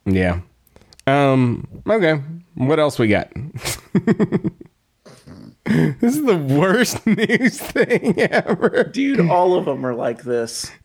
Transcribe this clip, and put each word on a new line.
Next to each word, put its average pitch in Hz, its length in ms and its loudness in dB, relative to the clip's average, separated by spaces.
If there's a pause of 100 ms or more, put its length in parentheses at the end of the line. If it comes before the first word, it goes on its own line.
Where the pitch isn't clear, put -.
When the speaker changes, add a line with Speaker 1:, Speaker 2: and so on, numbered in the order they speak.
Speaker 1:
Yeah. 92 340 0 (640)
Um, 135 600 2 (220)
okay. 165 320 2 (340)
What 147 260 0
else 147 180 0
we 113 100 4
got? 101 220 2 (640)
<laughs> - 580 0 (1120)
This 160 500 2
is 302 80 -2
the 220 120 2
worst 170 720 0
<laughs> - 0 -
news 226 520 2
thing 247 600 0
ever. 214 640 0
Speaker 2:
Dude, 233 460 0
all 180 240 4
of 175 100 0
them 135 220 -4
are 123 80 -2
like 120 280 -6
this. 120 480 -4 (140)